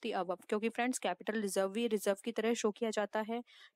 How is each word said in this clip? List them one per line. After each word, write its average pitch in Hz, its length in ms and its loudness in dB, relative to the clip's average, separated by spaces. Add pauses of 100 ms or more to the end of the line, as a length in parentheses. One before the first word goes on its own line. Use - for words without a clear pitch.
the 196 180 0
above, 180 240 -4
क्योंकि 220 200 2
फ्रेंड्स, 247 300 0
कैपिटल 208 420 -2
रिजर्व 190 280 2
भी 226 180 0
रिजर्व 202 380 2
की 226 80 -2
तरह 226 220 2
शो 220 160 2
किया 220 200 -2
जाता 214 300 0
है, 226 220 -4 (340)